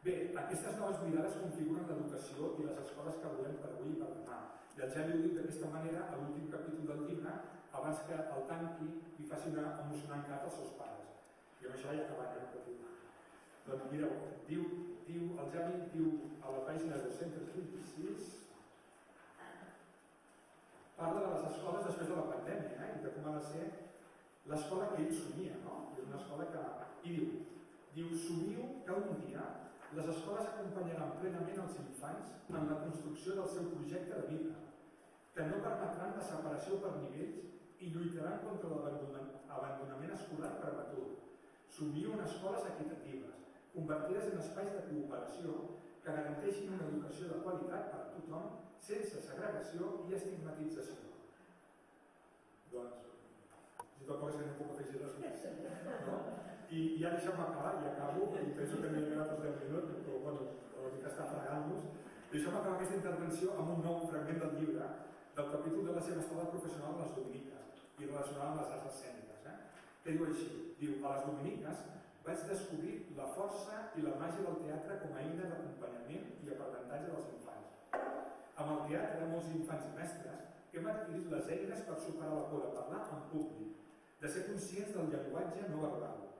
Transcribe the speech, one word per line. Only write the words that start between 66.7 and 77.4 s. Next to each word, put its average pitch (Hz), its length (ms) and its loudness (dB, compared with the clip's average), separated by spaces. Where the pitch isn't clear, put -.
a 170 80 0
les - 160 0
Dominiques, - 640 -6
i 139 100 -2
relacionada 143 400 0
amb 151 120 2
les - 160 0
arts - 160 -4
escèniques, - 580 -10
eh? 202 60 -10
Que 156 120 4
diu 160 140 6
així, - 200 2
diu, 147 240 2
A 139 120 2
les 139 140 2
Dominiques - 560 0
vaig 160 240 2
descobrir 175 460 0
la - 120 -2
força 202 420 0
i 160 80 0
la 156 160 4
màgia 170 300 2
del 160 180 2
teatre 151 380 0
com - 100 -2
a - 80 -2
eina 165 300 0
d'acompanyament - 800 -4
i 147 80 -4
aprenentatge 143 640 -2
dels - 220 -2
infants. - 380 -10